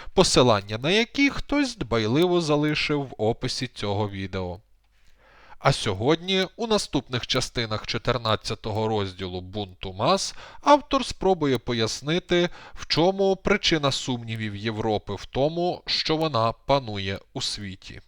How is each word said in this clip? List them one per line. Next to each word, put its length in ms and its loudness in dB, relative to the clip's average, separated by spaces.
посилання 640 6
на 140 -2
які 380 2
хтось 480 -2
дбайливо 640 2
залишив 640 2
в 140 -10
описі 500 -2
цього 420 -2
відео. 500 -6
А 80 4
сьогодні, 840 0
у 120 -6
наступних 600 -2
частинах 600 -4
чотирнадцятого 1000 -2
розділу 540 -2
"Бунту 520 -8
мас", 420 0
автор 440 4
спробує 520 2
пояснити, 920 0
в 140 -12
чому 480 2
причина 560 2
сумнівів 640 -4
Європи 580 -2
в 120 -8
тому, 600 0
що 320 0
вона 340 2
панує 680 -2
у 80 -8
світі. 680 -8